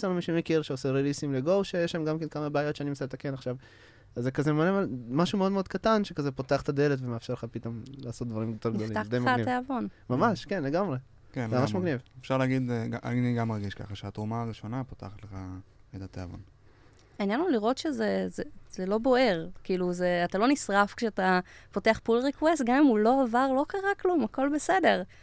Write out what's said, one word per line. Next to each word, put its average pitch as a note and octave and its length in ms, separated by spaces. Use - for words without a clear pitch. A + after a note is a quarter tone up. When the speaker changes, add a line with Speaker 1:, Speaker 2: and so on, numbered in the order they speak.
Speaker 1:
Release, G3 60
מי F3 140
שמכיר, E3 400
שעושה C#3 280
ריליסים C#3 440
ל-Go, E3+ 300
שיש E3+ 280
שם D#3+ 120
גם D#3 140
כן D#3+ 100
כמה D3 200
בעיות D3 280
שאני C#3+ 140
מנסה C#3 140
לתקן C#3 300
עכשיו. B2+ 220
אז A#2+ 80
זה C3 60
כזה D3 220
מלא, D#3+ 200
מלא, G3 140
משהו E3+ 300
מאוד F#3+ 140
מאוד G3 160
קטן, G#3+ 360
שכזה C#3+ 280
פותח C3+ 300
את - 60
הדלת C#3+ 340
ומאפשר A#2+ 300
לך A#2+ 180
פתאום A#2 320
לעשות A#2+ 300
דברים A2+ 240
יותר A2 180
גדולים. A2 200
Speaker 2:
נפתח G#2+ 180
Speaker 1:
די A#2 100
Speaker 2:
לך - 40
Speaker 1:
מגניב. B3 180
Speaker 2:
התיאבון. B3 480
Speaker 1:
ממש, F3 340
כן, F#3+ 180
לגמרי. D3 360
Speaker 3:
כן, A#2+ 180
Speaker 1:
זה B2+ 100
ממש B2+ 100
Speaker 3:
לגמרי. F3+ 160
Speaker 1:
מגניב. C3 140
Speaker 3:
אפשר C3 180
להגיד, C3 320
אה, A#2 180
ג-, A#2 160
אני B2 300
גם A#2 140
מרגיש G2+ 260
ככה, G2+ 200
שהתרומה G#2+ 480
הראשונה A2+ 420
פותחת G#2 400
לך G#2 100
את F#2+ 60
התיאבון. F#2 380
Speaker 2:
העניין G#3 220
הוא F4+ 100
לראות A#3 280
שזה, G#3+ 500
זה, - 140
זה F#3 160
לא G#3 120
בוער. A#3 500
כאילו, F3+ 280
זה, F3 320
אתה F#3 140
לא A3+ 100
נשרף G3+ 460
כשאתה F#3 460
פותח A3 300
פול A#3 160
ריקווסט, C#4+ 480
גם B3 100
אם D4+ 100
הוא A3+ 120
לא B3 240
עבר, B3+ 340
לא C#4 120
קרה G4 320
כלום, F4+ 240
הכל C4 300
בסדר. C#4+ 480